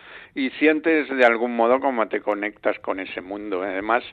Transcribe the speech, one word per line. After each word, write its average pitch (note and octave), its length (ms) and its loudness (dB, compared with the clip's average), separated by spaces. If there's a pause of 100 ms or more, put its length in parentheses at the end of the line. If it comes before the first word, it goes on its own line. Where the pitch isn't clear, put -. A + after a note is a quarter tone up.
(340)
y C3 160 -2
sientes D3+ 580 2
de C3 160 4
algún A#2 300 4
modo A#2 240 4
cómo B2+ 300 0
te G#2+ 120 -4
conectas G#2 600 -2
con G#2 180 -6
ese F#2 220 -10
mundo. G2 420 -6
Además, G2+ 400 -2 (100)